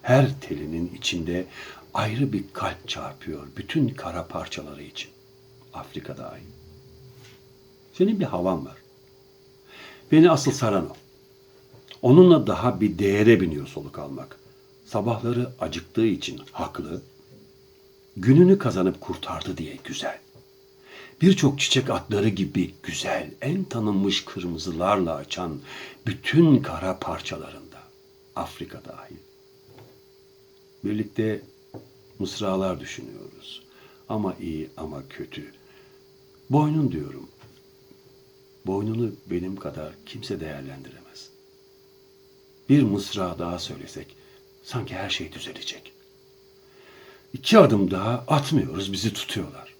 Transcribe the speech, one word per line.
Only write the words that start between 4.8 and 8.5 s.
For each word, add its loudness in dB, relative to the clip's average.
için. -14
Afrika -14
dahil. -14
Senin 2
bir 2
havan -2